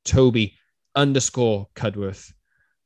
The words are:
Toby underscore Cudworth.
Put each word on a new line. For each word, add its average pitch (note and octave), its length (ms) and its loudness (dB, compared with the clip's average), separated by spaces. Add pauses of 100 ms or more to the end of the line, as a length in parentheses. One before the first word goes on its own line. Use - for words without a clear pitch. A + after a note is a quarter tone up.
Toby A#2+ 520 2 (380)
underscore B2+ 800 0
Cudworth. G2 580 -8 (540)